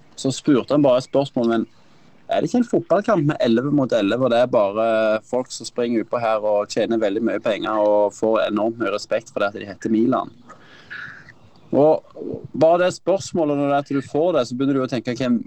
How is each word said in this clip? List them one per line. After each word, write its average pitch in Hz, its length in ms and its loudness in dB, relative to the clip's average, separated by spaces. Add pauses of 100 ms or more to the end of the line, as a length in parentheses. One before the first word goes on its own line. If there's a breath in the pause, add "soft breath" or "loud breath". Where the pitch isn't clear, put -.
(140)
Så - 220 -4
spurte 131 400 0
han - 80 2
bare 123 160 4
et - 80 -10
spørsmål, 135 400 0
men 113 180 0 (640 soft breath)
er - 140 0
det - 80 -2
ikke 247 100 2
en 233 80 0
fotballkamp 170 640 2
med - 100 -2
elleve 123 320 2
mot 139 240 2
elleve, 107 240 0
og 123 140 2
det 117 80 4
er 127 100 0
bare 107 320 2 (400)
folk 127 240 -4
som - 160 -14
springer 120 400 -2
ut - 80 -12
på 120 80 -2
her 110 240 0
og 104 240 0
tjener 113 320 0
veldig 107 240 -2
mye 101 160 -2
penger 107 400 -2
og 104 320 2
får 110 380 0
enormt 107 260 -2
mye 104 160 -4
respekt 107 400 -4
for 104 80 -4
det 101 80 0
at 101 80 -10
de 101 160 -12
heter 95 160 -8
Milan? 110 400 0 (1400 loud breath)
Og 151 320 4 (480)
bare 165 320 4
det 180 160 0
spørsmålet, 170 560 -2
når 143 80 -2
det 143 140 0
er 147 80 -4
at 139 100 -4
du 135 160 -6
får 165 240 0
det, 127 80 2
så 123 120 -10
begynner 139 200 0
du 131 80 0
å 123 80 -6
tenke, 120 240 -4
"Hvem, 123 300 0